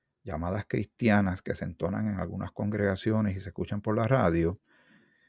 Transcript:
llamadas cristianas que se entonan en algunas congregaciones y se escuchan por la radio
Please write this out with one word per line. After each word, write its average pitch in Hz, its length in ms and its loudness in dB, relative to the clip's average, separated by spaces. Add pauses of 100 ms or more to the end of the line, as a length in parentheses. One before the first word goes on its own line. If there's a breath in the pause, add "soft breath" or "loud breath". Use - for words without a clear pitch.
(240)
llamadas 90 440 -4
cristianas 101 760 2
que - 140 -4
se - 100 -8
entonan 98 420 -4
en 101 120 -4
algunas 95 320 -6
congregaciones 104 840 0
y 95 60 -8
se 95 80 -12
escuchan 101 320 -6
por 110 160 0
la 113 100 0
radio 92 520 2 (680 soft breath)